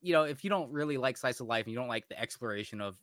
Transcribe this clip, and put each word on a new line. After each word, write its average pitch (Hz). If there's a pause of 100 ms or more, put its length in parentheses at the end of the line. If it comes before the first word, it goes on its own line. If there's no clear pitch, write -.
you 175
know, 156
if 147
you 202
don't 170
really 147
like 127
slice 127
of 120
life 113
and 113
you 120
don't 123
like 113
the -
exploration 107
of 98